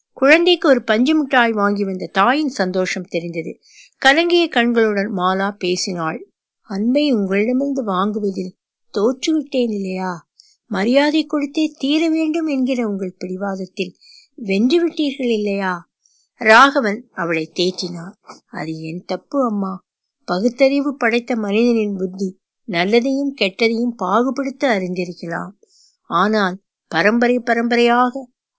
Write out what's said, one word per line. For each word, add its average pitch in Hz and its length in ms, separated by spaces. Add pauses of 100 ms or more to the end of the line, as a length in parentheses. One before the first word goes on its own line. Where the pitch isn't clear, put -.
(120)
குழந்தைக்கு 339 580
ஒரு 247 140
பஞ்சு 247 320
மிட்டாய் 254 360
வாங்கி 202 320
வந்த 185 220
தாயின் 254 440
சந்தோஷம் 185 540
தெரிந்தது. 170 560 (380)
கலங்கிய 339 500
கண்களுடன் 226 680
மாலா 185 380
பேசினாள். 180 800 (320)
"அன்பை 247 500
உங்களிடமிருந்து 240 720
வாங்குவதில் 196 720 (380)
தோற்றுவிட்டேன் 262 800
இல்லையா? 185 580 (360)
மரியாதை 277 600
கொடுத்தே 302 400 (120)
தீர 311 320
வேண்டும் 320 380
என்கிற 254 400
உங்கள் 190 300
பிடிவாதத்தில் 185 760 (480)
வென்றுவிட்டீர்கள் 269 880
இல்லையா?" 196 600 (420)
ராகவன் 240 760
அவளை 165 440
தேற்றினார். 175 600 (300)
"அது 160 360
என் 160 240
தப்பு 247 400
அம்மா. 196 340 (460)
பகுத்தறிவு 269 720
படைத்த 240 400
மனிதனின் 214 600
புத்தி 185 420 (300)
நல்லதையும் 240 640 (100)
கெட்டதையும் 226 560
பாகுபடுத்த 254 680
அறிந்திருக்கலாம். 180 840 (500)
ஆனால் 190 600 (260)
பரம்பரை 233 520
பரம்பரையாக 240 880 (320)